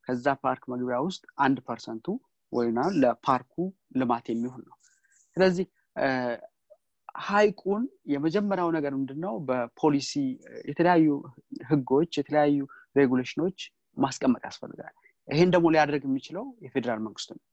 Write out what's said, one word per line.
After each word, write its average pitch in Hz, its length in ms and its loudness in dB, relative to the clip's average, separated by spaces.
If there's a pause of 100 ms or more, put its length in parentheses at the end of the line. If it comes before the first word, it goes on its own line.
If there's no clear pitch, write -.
ከዛ 127 180 -4 (100)
ፓርክ 127 320 -2
መግቢያ 123 300 -4
ውስጥ 175 260 -4 (120)
አንድ 139 240 2
ፐርሰንቱ 113 460 -10 (460)
ወይም 120 260 0 (160)
ለፓርኩ 127 600 0 (400)
ልማት 120 320 -2
የሚሆን 120 360 -6
ነው። - 140 -20 (600)
ስለዚህ፣ 185 300 2 (300)
እ፣ 139 120 0 (1080)
ሐይቁን 208 640 0 (240)
የመጀመሪያው 175 640 0
ነገር 143 220 -2
ምንድነው? 139 480 -6
በፖሊሲ፣ 135 720 0 (280)
እ፣ - 120 -20 (120)
የተለያዩ 165 420 4 (560)
ህጎች፣ 143 520 2
የተለያዩ 147 440 2 (380)
ሬጉሌሽኖች 139 600 2 (380)
ማስቀመጥ 131 460 -2
ያስፈልጋል። - 520 -16 (340)
ይሄን 170 220 4
ደግሞ 170 180 6
ሊያደርግ 147 360 4
የሚችለው 139 400 -4 (160)
የፌዴራል 123 400 -4
መንግስቱ 107 320 -10
ነው። - 200 -20